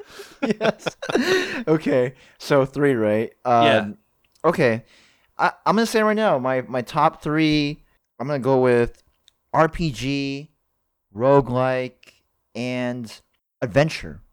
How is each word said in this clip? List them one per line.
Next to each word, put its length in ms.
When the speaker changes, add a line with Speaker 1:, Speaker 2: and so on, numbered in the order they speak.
Speaker 1:
<laughs> 200
Speaker 2:
Yes. 260
Okay. 460
So 280
three, 280
right? 400
Speaker 1:
Yeah. 340
Speaker 2:
Um, 180
okay. 380
I, 100
I'm 100
gonna 120
say 160
right 120
now, 220
my, 240
my 220
top 400
three, 600
I'm 80
gonna 120
go 220
with 400
R 160
P 240
G, 600
roguelike, 1000
and 560
adventure. 600